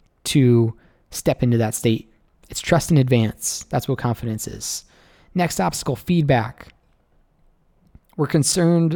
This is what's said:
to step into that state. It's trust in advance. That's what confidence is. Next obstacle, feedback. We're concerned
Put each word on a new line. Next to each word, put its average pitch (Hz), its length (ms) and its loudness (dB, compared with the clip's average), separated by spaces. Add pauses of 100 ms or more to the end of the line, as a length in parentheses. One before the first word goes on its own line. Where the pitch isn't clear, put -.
(240)
to 120 520 4 (340)
step - 320 -2
into 120 160 2
that 110 160 0
state. - 380 -2 (360)
It's - 120 -12
trust - 300 0
in 160 80 4
advance. 127 720 0
That's 135 200 -6
what 135 100 -2
confidence 113 500 -6
is. - 360 -10 (500)
Next 180 260 -2
obstacle, 160 360 -4
feedback. 139 720 0 (1500)
We're 151 100 0
concerned 165 680 2